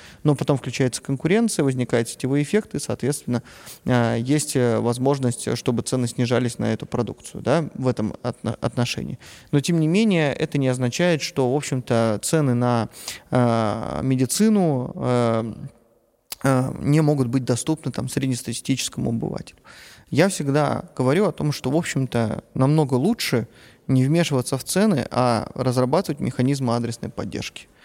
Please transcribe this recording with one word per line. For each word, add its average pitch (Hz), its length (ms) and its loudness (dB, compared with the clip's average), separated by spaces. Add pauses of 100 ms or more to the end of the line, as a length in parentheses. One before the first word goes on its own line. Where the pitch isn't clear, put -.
(240)
Но 147 100 4
потом 143 220 0
включается 127 460 -2
конкуренция, 175 600 0
возникает 127 460 0
сетевой 139 340 0
эффект, 208 320 -2
и, - 60 -2
соответственно, 120 640 -2 (400)
э, 117 340 2
есть, 143 380 0
э, 117 240 2
возможность, 120 760 0
чтобы 120 260 -2
цены 127 260 -2
снижались 120 500 0
на 110 140 0
эту - 140 -4
продукцию, - 560 -6
да, 151 220 2 (100)
в 131 120 -4
этом 110 260 -2 (120)
отно-, 120 360 -6
отношении. - 600 -4 (320)
Но, 143 80 4
тем 170 180 0
не 156 80 2
менее, 170 460 2
это - 260 -2
не 131 80 2
означает, 131 560 0
что, 127 300 0
в - 20 2
общем-то, 117 680 0
цены 147 320 2
на, 120 340 2 (420)
э, 113 720 0
медицину, 135 920 2
э, 117 580 0 (880)
э, 131 380 2
не 147 200 4
могут 147 280 4
быть 127 160 0
доступны, 131 480 -2
там, - 160 -4
среднестатистическому 131 1000 -4
обывателю. - 480 -6 (520)
Я 165 180 4
всегда 143 560 0 (120)
говорю 143 300 2
о 156 60 0
том, - 200 -2
что, - 180 -4
в 147 60 0
общем-то, 123 640 -2 (120)
намного 139 400 4
лучше 131 520 0 (400)
не 131 180 4
вмешиваться 143 520 0
в 123 80 -6
цены, 185 460 2
а 123 440 0
разрабатывать 131 680 0
механизмы 131 560 0
адресной 117 340 -4
поддержки. - 580 -8 (160)